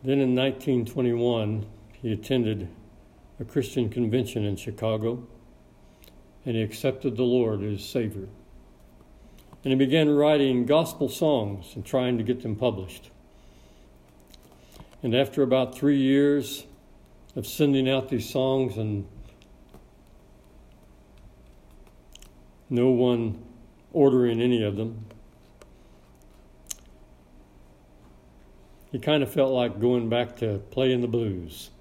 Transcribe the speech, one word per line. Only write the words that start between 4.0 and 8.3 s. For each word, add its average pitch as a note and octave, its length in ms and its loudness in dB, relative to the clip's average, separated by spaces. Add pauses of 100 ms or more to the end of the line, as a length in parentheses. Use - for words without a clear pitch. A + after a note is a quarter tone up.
in G#2 120 -2
Chicago, A2 720 -4 (1200)
and A#2 120 -2
he A2 60 0
accepted C3 540 -4
the B2+ 60 0
Lord A#2+ 400 2
as G2+ 200 -6
Savior. G2+ 460 -6 (1400)